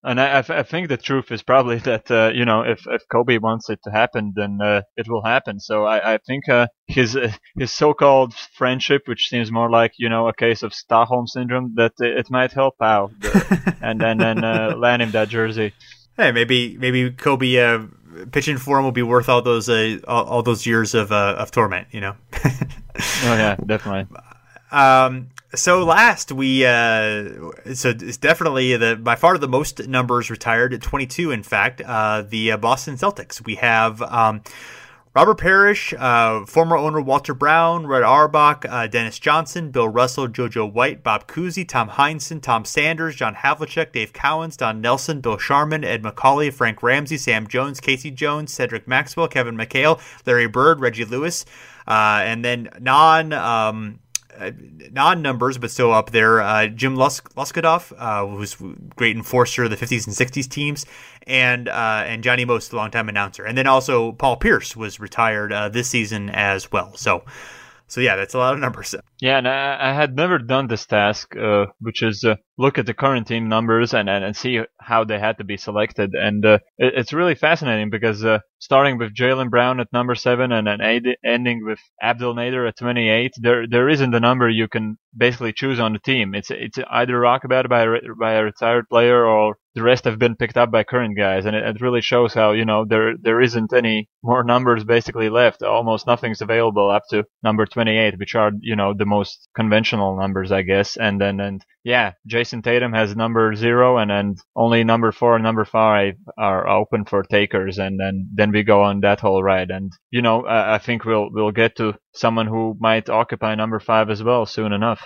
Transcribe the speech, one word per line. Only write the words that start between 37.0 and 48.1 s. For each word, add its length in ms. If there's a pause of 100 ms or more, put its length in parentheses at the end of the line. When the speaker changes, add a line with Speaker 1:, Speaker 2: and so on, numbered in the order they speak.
Speaker 2:
Walter 340
Brown, 520
Red 160
Auerbach, 640
uh, 180
Dennis 320
Johnson, 520
Bill 180
Russell, 400
JoJo 440
White, 300
Bob 240
Cousy, 400
Tom 220
Heinsohn, 520
Tom 240
Sanders, 520
John 180
Havlicek, 580
Dave 200
Cowens, 440
Don 240
Nelson, 400
Bill 180
Sharman, 440
Ed 200
McCauley, 500
Frank 300
Ramsey, 340
Sam 300
Jones, 340
Casey 300